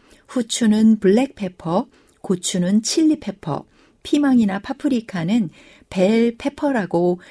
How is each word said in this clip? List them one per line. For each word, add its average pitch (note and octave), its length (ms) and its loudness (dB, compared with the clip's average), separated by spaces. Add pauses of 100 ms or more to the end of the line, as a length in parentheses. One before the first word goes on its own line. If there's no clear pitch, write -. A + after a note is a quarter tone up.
(260)
후추는 A3 720 2
블랙페퍼, G3+ 880 0 (340)
고추는 F#3 640 -2
칠리페퍼, D4+ 840 -2 (380)
피망이나 B3 560 2
파프리카는 A3 920 -4 (380)
벨페퍼라고 A3 1300 0 (100)